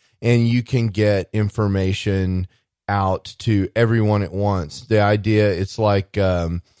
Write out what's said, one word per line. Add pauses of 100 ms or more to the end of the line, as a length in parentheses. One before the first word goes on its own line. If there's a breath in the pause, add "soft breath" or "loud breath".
(220 soft breath)
and
you
can
get
information (420)
out
to
everyone
at
once.
The
idea,
it's
like,
um, (200)